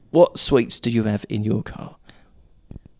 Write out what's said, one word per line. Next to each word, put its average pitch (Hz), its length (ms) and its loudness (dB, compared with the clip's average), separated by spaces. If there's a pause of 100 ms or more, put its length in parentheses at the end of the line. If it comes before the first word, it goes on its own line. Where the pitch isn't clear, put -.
(100)
what - 280 4
sweets - 420 0
do 120 100 -4
you 117 140 2
have 104 240 -2
in 107 160 -4
your 110 180 -2
car - 340 -16 (1040)